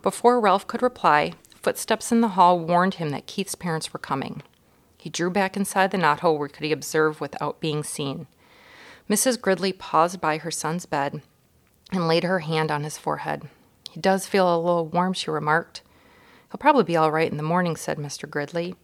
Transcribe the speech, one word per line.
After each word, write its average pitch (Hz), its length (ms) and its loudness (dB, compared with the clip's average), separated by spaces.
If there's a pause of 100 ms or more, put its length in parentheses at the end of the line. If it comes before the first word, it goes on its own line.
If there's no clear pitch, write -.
Before 240 360 4
Ralph 196 280 2
could - 160 -4
reply, 160 500 2 (220)
footsteps - 580 -2
in 233 80 4
the 208 160 0
hall 180 220 6
warned 175 360 2
him 160 140 -4
that - 180 -6
Keith's - 280 -6
parents 160 400 -6
were 151 40 -10
coming. - 440 -8 (560)
He - 100 -14
drew 170 220 -2
back 190 260 0
inside 196 360 0
the 202 40 -2
knothole 156 400 2
where 143 120 -4
could - 160 -10
he 151 80 -2
observe 156 500 0
without - 360 -6
being 151 240 -4
seen. 139 440 -8 (840)
Missus 226 300 2
Gridley 190 340 0
paused 180 480 0
by 156 160 0
her 160 140 -8
son's 165 340 -4
bed 143 380 -4 (680)
and 180 160 0
laid 165 180 2
her 180 160 0
hand 156 300 -2
on 147 140 -2
his 151 140 -10
forehead. 147 500 -6 (420)
"He - 80 -16
does 190 280 0
feel 180 280 4
a 165 60 2
little 170 260 2
warm," 180 280 0
she - 160 -6
remarked. 151 500 0 (680)
"He'll - 80 -12
probably 277 260 6
be 165 140 0
all 156 120 4
right 160 200 2
in 147 80 -6
the 151 40 -4
morning," 170 340 0
said 156 220 -6
Mister 147 280 -10
Gridley. 170 580 -6